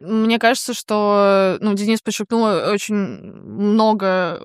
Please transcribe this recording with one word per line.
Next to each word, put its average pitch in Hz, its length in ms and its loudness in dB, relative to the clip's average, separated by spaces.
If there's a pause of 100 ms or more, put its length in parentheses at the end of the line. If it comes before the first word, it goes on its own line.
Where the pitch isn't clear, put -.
Мне 220 380 0
кажется, 240 340 0
что, 202 840 2
ну, 208 140 0
Денис 208 280 0
подчеркнул 226 420 -2
очень 208 520 -2
много 190 1500 0